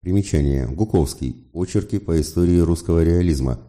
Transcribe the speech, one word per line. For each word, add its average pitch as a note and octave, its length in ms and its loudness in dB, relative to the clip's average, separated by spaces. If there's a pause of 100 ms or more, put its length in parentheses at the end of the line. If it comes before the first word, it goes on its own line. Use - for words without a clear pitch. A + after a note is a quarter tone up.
Примечание. C#2+ 640 0
Гуковский. C#2+ 840 -4
Очерки F#2 480 -4
по E2 220 0
истории F2 380 2
русского E2 440 2
реализма. D#2+ 640 0